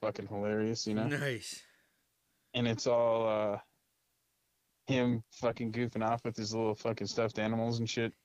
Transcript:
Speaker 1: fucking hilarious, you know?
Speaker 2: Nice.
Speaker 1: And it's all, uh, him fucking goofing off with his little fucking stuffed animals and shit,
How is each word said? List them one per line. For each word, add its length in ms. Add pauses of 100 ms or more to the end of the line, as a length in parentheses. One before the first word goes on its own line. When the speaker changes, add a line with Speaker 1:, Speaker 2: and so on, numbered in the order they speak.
Speaker 1:
fucking 240
hilarious, 600
you 60
know? 160
Speaker 2:
Nice. 540 (920)
Speaker 1:
And 160
it's 180
all, 400
uh, 320 (1300)
him 460
fucking 400
goofing 340
off 200
with 100
his 180
little 200
fucking 320
stuffed 320
animals 400
and 100
shit, 240 (120)